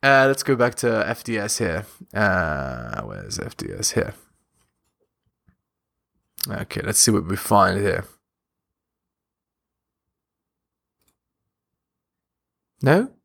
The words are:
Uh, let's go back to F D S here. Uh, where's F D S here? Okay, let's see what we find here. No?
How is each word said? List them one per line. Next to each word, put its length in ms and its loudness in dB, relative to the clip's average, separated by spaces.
Uh, 260 6
let's 140 0
go 120 2
back 220 2
to 320 0
F 160 -6
D 140 -4
S 200 -4
here. 280 -2
Uh, 880 -2
where's 360 -10
F 180 -8
D 160 -8
S 200 -2
here? 220 -2
Okay, 380 -8
let's 140 -2
see 120 4
what 160 0
we 100 -4
find 440 4
here. 240 -2
No? 300 4